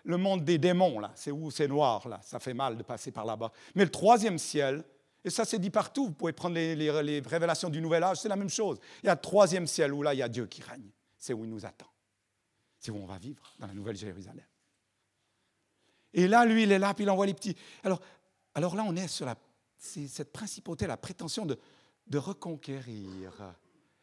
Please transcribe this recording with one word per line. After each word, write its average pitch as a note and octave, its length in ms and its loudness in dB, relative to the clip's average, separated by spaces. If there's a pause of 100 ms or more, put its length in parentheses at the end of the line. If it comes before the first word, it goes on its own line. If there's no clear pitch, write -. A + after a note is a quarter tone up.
le F3 120 0
monde F#3+ 280 0
des D#3+ 140 4
démons, F3 400 4
là, G#2 160 -8
c'est - 160 -10
où D3+ 200 -6
c'est C#3+ 180 0
noir, C3+ 400 2
là, G#2 140 -10
ça - 160 -12
fait B2+ 160 -8
mal B2+ 220 -2
de A2+ 60 -10
passer A#2+ 280 -10
par A2 140 -8
là-bas. A2 280 -6 (220)
Mais F#3+ 100 6
le D#3+ 60 0
troisième G#3 480 6
ciel, D3 460 -2 (400)
et F3+ 60 -2
ça A3+ 140 0
c'est A3+ 140 -2
dit F#3 120 -2
partout, B3+ 360 0
vous F#3 60 -6
pouvez D#3+ 200 -4
prendre F3 220 -4
les, E3 220 0
les, D3+ 260 0
les D3 180 -2
révélations E3 500 -2
du D#3 100 -4
Nouvel E3 240 2
Âge, F#3 160 0
c'est A3 80 -4
la G3 80 0
même G3 140 -4
chose. F3+ 280 -2 (240)
Il - 40 0
y - 20 4
a F#3+ 40 6
un E3 40 4
troisième F3+ 500 4
ciel D3 260 0
où C#3+ 100 -4
là, D3 120 2
il C3+ 40 -2
y C3 40 0
a A#2+ 60 -2
Dieu A#2 180 -6
qui - 160 -16
règne. A2+ 280 -18 (280)
C'est - 140 -8
où A2+ 120 -6
il A2+ 60 -8
nous A2 140 -12
attend. - 240 -18 (920)
C'est - 120 -12
où G#2+ 60 -8
on G2 100 -10
va F#2+ 100 -12
vivre, - 420 -16
dans - 80 -14
la F#2+ 60 -12
Nouvelle G2+ 240 -8
Jérusalem. F2+ 480 -14 (1700)
Et F3+ 160 6
là, A#3 160 8
lui, A3+ 200 6
il G3+ 80 6
est G3 60 6
là, G3 140 2
puis G#3 120 -2
il G3+ 60 2
envoie F#3+ 140 4
les G3 80 0
petits. - 240 -6 (260)
Alors, F#3 200 0 (520)
alors E3 220 -2
là, A3 100 -2
on F3+ 80 -2
est F3+ 140 -4
sur - 160 -6
la, B2 120 -4 (420)
c'est - 280 -12
cette - 280 -12
principauté, - 520 -6
la C3+ 120 -4
prétention F#3 480 -8
de, C#3 120 -2 (480)
de C#3+ 120 -2
reconquérir. A2+ 1400 -10 (460)